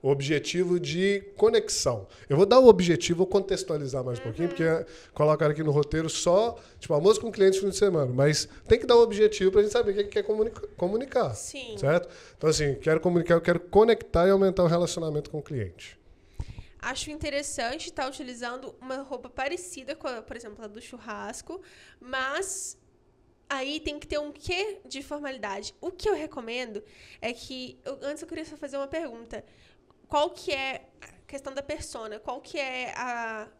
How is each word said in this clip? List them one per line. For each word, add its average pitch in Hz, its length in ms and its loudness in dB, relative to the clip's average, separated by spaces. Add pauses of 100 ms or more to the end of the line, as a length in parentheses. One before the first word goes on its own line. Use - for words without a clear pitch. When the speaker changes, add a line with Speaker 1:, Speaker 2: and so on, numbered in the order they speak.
Speaker 1:
O 135 80 0
objetivo 156 680 0
de 180 420 0 (160)
conexão. 208 720 2 (220)
Eu 143 80 2
vou 196 100 8
dar 240 140 8
o 254 80 12
objetivo, 170 500 6
vou 180 80 2
contextualizar 156 800 -2
mais 123 160 -4
um - 20 -14
pouquinho, 160 280 -4
Speaker 2:
Uhum. - 40 -8
Speaker 1:
porque 165 320 0 (260)
colocaram 151 400 2
aqui 156 120 -4
no 151 80 2
roteiro 151 360 0
só, 196 480 2 (220)
tipo, - 160 -2
almoço 196 260 6
com 226 120 -6
cliente 190 240 4
no 190 80 -2
fim 196 60 0
de 175 60 -8
semana. 160 360 2
Mas 143 360 2 (200)
tem 233 100 6
que - 80 -6
dar 240 100 8
um 233 40 10
objetivo 208 500 4
pra 208 120 6
gente 208 100 0
saber 208 200 2
o - 20 -2
que 208 100 -2
que 208 60 -8
quer 208 120 -2
comunica-, 214 420 -2 (120)
comunicar. 208 580 -2
Speaker 2:
Sim. 240 440 -12
Speaker 1:
Certo? 165 300 2 (280)
Então, 156 120 0
assim, 147 280 2
quero 160 240 2
comunicar, 175 340 4
eu 170 60 4
quero 175 180 2
conectar 208 680 4
e - 20 6
aumentar 190 320 4
o 175 60 6
relacionamento 165 640 -2
com 156 80 -6
o 143 40 -8
cliente. - 560 -10 (800)
Speaker 2:
Acho 269 320 -8
interessante 294 800 -6
tá 269 140 -4
utilizando 254 760 -10
uma 262 180 -8
roupa 269 300 -12
parecida 285 680 -8
com 320 100 -12
a, 240 160 -8
por 226 140 -16
exemplo, 226 280 -16
a 208 40 -12
do 214 120 -16
churrasco, 220 800 -14 (380)
mas 262 800 -6 (720)
aí 277 300 -4
tem 294 180 -6
que - 80 -16
ter 294 140 -4
um 294 100 -8
quê 381 560 -6
de 269 160 -12
formalidade. 240 800 -8
O 339 100 -8
que 381 180 -4
eu 403 60 2
recomendo 240 680 -8 (400)
é 240 120 -6
que, 254 520 -14
eu, 277 180 -10
antes 294 200 -8
eu 330 60 -16
queria 330 160 -10
só 311 120 -16
fazer 277 200 -12
uma 277 100 -6
pergunta. 233 560 -10 (680)
Qual 302 220 0
que - 220 -8
é 262 360 -6 (120)
a - 80 -20 (180)
questão 277 260 -12
da 277 120 -8
persona? 226 560 -10
Qual - 200 -10
que - 180 -12
é 254 380 -6
a 233 520 -8 (120)